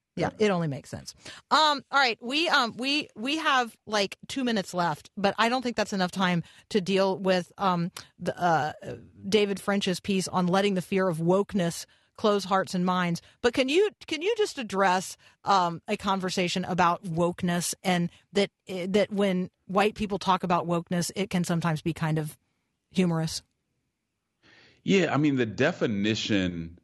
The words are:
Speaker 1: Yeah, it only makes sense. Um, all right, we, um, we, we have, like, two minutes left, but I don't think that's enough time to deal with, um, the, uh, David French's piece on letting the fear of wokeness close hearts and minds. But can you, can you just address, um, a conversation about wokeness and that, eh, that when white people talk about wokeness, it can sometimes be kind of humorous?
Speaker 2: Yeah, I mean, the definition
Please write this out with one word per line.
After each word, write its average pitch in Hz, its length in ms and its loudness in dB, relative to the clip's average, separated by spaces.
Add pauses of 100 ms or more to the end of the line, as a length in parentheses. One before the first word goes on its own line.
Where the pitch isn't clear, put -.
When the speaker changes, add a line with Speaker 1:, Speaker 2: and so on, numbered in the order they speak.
(160)
Speaker 1:
Yeah, 165 220 -2
it 214 120 2
only 170 160 0
makes 139 220 -6
sense. - 260 -12 (360)
Um, 294 400 2
all 277 80 0
right, 247 240 2
we, 294 260 -2
um, 247 300 2
we, 277 380 -2
we 262 200 -4
have, 269 400 0 (100)
like, 208 300 -2 (120)
two 269 160 -4
minutes 220 280 -2
left, 175 440 -2
but 196 220 0
I 226 120 2
don't 254 100 0
think 240 160 -4
that's 208 160 -2
enough 185 180 0
time 180 320 0 (280)
to 214 100 2
deal 190 380 2
with, 185 400 0
um, 180 320 0 (280)
the, 175 240 -6
uh, 156 300 2 (560)
David 202 320 2
French's 202 400 -2
piece 190 260 -2
on 180 200 0
letting 196 260 2
the 180 100 -2
fear 190 240 0
of 165 120 -2
wokeness 180 680 0 (320)
close 208 280 2
hearts 190 300 0
and 180 100 0
minds. 180 380 0 (180)
But 247 140 2
can 262 160 2
you, 381 180 4 (180)
can 311 140 -6
you 403 160 0
just 415 220 -2
address, 190 580 0 (280)
um, 180 440 2
a 208 80 -2
conversation 185 680 -2
about 175 400 2
wokeness 175 800 -2
and 175 280 2 (240)
that, 202 160 2 (180)
eh, 185 220 -6
that 196 200 2
when 190 400 0 (160)
white 202 280 0
people 208 240 -4
talk 185 260 2
about 175 220 0
wokeness, 170 500 -2
it 196 140 -4
can 175 120 0
sometimes 165 380 0
be 165 140 -4
kind 156 240 -2
of 156 180 -6 (540)
humorous? 165 520 0 (1400)
Speaker 2:
Yeah, 170 300 4
I - 20 2
mean, 147 200 2
the 123 100 2
definition 101 1400 -2